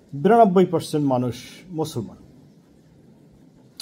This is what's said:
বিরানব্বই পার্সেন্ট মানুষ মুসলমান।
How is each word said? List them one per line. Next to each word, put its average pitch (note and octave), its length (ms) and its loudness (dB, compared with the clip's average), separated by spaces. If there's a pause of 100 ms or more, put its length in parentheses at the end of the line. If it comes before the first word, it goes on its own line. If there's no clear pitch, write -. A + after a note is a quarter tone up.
(120)
বিরানব্বই F#3+ 540 4
পার্সেন্ট D3+ 400 -4
মানুষ B2 280 -2 (360)
মুসলমান। D3+ 460 -10 (1700)